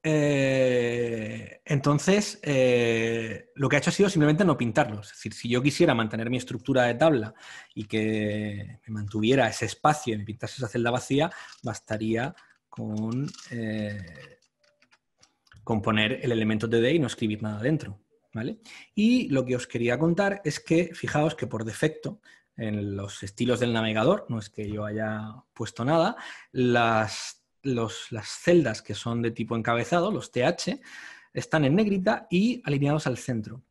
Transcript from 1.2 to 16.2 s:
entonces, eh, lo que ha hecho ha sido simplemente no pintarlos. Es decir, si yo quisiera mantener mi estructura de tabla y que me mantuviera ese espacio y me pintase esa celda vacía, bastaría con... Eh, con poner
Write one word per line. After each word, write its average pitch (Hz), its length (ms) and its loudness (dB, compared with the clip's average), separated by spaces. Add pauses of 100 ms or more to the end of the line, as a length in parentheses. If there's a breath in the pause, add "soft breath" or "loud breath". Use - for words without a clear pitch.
entonces, 151 760 2
eh, 117 1120 2
lo 139 120 -2
que 143 80 4
ha 147 40 4
hecho 175 100 0
ha 160 40 -2
sido 196 160 4
simplemente 156 360 4
no 165 100 6
pintarlos. 113 520 0
Es - 100 -20
decir, - 160 -10
si - 160 -10
yo 123 140 2
quisiera 147 320 4
mantener 113 340 -2
mi 127 80 -2
estructura 127 460 0
de 120 100 2
tabla 127 400 2 (400 loud breath)
y 107 120 -10
que 107 1000 -2
me 113 80 -10
mantuviera 110 540 2
ese - 180 -4
espacio - 480 0
y 107 40 -2
me 101 80 -6
pintase 107 320 -10
esa 127 100 -4
celda 120 240 -2
vacía, 139 400 0 (320 loud breath)
bastaría 110 720 -4 (340 soft breath)
con... 113 580 -4 (220)
Eh, 107 560 -6 (1600)
con 107 180 0
poner 107 400 2